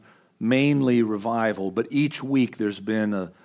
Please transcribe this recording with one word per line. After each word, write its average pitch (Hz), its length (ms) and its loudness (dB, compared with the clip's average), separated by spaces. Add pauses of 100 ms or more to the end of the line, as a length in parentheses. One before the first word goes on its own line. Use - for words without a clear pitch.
(380)
mainly 131 640 2
revival, 107 680 -2
but 110 200 -2
each 147 320 -2
week 131 360 0
there's 101 200 -2
been 107 360 -2
a, 92 180 -6 (120)